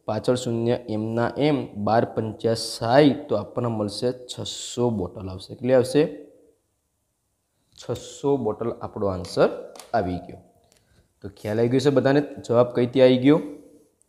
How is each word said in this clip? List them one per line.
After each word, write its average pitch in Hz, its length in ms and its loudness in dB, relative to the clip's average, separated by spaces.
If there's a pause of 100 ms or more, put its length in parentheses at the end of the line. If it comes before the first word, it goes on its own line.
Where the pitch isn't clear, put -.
પાછળ 113 300 0
શૂન્ય 117 400 -2 (140)
એમના 110 480 -2
એમ, 127 480 -2
બાર 110 200 2
પંચા 113 500 -2
સાઠ, 123 760 2
તો 110 80 0
આપણને 120 320 -4
મળશે 107 440 -4
છસો - 800 -6
બોટલ 95 380 -6
આવશે. 95 260 -14
કેટલી 123 200 0
આવશે? 131 520 2 (1500)
છસો - 580 -2
બોટલ 113 360 -4 (100)
આપણો 104 240 -4
આન્સર 95 680 -2 (200)
આવી 92 240 -2
ગયો. - 200 -16 (840)
તો 101 80 -14
ખ્યાલ 107 300 -6
આવી 120 100 2
ગયો 131 120 2
છે 143 100 2
બધાને? 135 300 4
જવાબ 123 540 0
કઈ 123 120 2
રીતે 127 160 2
આવી 127 160 8
ગયો? 147 220 6 (680)